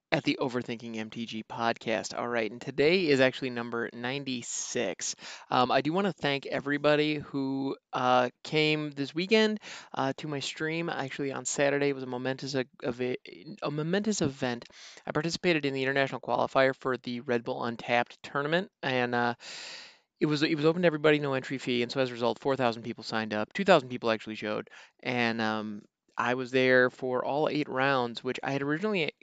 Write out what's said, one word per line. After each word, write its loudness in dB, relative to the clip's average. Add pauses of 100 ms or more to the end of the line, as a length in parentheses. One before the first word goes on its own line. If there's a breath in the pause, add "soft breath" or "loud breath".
(120)
at 0
the 0
Overthinking -4
M -8
T -8
G -8
podcast. -2
All -2
right, -2
and -12
today 2
is 6
actually 2
number -4
ninety-six. -4 (360 loud breath)
Um, 4
I 4
do 0
wanna 0
thank -2
everybody 2
who, -4 (180)
uh, 4 (120)
came 2
this -6
weekend, 4 (340 loud breath)
uh, 0
to -10
my -4
stream. -4
Actually, -4
on -6
Saturday, 2
it 2
was -6
a -8
momentous -4
e-, 0 (180)
eve-, -2 (440)
a -4
momentous 0
event. -2 (400 loud breath)
I -6
participated 0
in 0
the 0
international 0
qualifier 2
for -2
the -6
Red 0
Bull -4
Untapped 0
tournament, -2 (100)
and, 0
uh, 2 (840 loud breath)
it 0
was, 2
it 2
was 0
open 2
to 6
everybody, 4
no -2
entry -4
fee, 0
and -4
so -2
as 2
a -8
result, 0
four 0
thousand 0
people -10
signed -2
up. -4
Two -2
thousand 6
people -2
actually -2
showed, -4 (320 loud breath)
and, 0
um, -2 (380)
I 2
was -6
there 6
for -4
all 0
eight -2
rounds, 0
which -4
I -2
had -2
originally -2